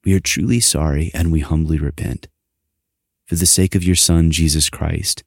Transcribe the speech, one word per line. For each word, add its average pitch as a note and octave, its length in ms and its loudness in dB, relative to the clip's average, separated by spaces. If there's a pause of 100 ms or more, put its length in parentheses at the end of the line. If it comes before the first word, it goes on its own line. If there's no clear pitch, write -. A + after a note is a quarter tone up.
We G2 100 2
are F#2+ 60 4
truly A#2+ 400 0
sorry D2+ 540 0
and E2 180 0
we D#2+ 80 2
humbly D#2 380 0
repent. C#2 500 -6 (1000)
For F2 80 -2
the F2 100 0
sake F#2 300 2
of F2+ 100 2
your F2+ 100 4
Son, E2 340 2
Jesus D#2 400 0
Christ - 580 -6